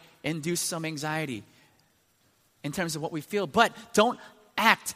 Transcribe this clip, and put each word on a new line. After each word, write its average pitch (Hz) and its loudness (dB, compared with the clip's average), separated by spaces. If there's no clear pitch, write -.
induce 165 -2
some 165 -4
anxiety 151 -4
in 147 -6
terms 165 -4
of 147 -8
what 165 -6
we 160 -6
feel, 202 -4
but 185 4
don't 233 4
act 214 4